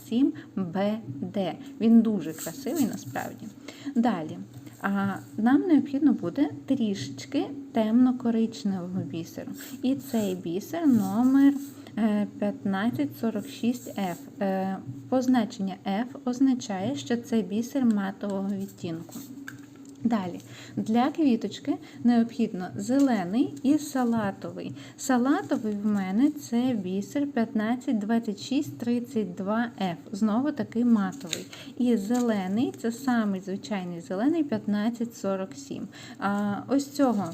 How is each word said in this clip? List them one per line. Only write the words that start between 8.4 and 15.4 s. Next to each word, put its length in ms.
бісеру. 520
І 120
цей 400
бісер 520
номер, 640
е, 300
п'ятнадцять 800
сорок 300
шість 500
Ф. 200
Е, 360
позначення 640